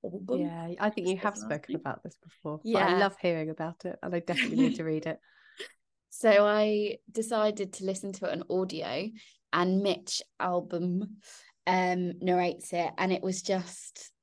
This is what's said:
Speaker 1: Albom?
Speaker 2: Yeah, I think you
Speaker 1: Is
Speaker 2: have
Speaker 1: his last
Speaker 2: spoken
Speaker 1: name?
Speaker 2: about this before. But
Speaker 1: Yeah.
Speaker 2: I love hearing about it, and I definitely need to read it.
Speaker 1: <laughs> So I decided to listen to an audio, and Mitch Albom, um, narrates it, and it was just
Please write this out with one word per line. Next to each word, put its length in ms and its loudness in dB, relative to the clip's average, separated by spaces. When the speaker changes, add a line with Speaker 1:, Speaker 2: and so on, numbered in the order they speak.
Speaker 1:
Albom? 360 -4
Speaker 2:
Yeah, 380 -6
I 120 2
think 180 -4
you 60 2
Speaker 1:
Is 80 -6
Speaker 2:
have 120 0
Speaker 1:
his 80 -10
last 80 -8
Speaker 2:
spoken 220 -6
Speaker 1:
name? 80 -2
Speaker 2:
about 240 -8
this 180 -14
before. 360 -10
But 80 -12
Speaker 1:
Yeah. 200 4
Speaker 2:
I 120 4
love 220 2
hearing 300 0
about 340 -8
it, 180 -8
and 120 -4
I 60 0
definitely 380 -2
need 180 4
to 80 -6
read 220 -2
it. 120 -4
Speaker 1:
<laughs> 120 -12
So 360 8
I 520 2
decided 640 0
to 100 -8
listen 280 -4
to 180 -4
an 180 -4
audio, 600 -2
and 300 4
Mitch 400 -2
Albom, 760 -2
um, 540 2
narrates 520 0
it, 240 0
and 160 0
it 100 0
was 200 -4
just 680 -6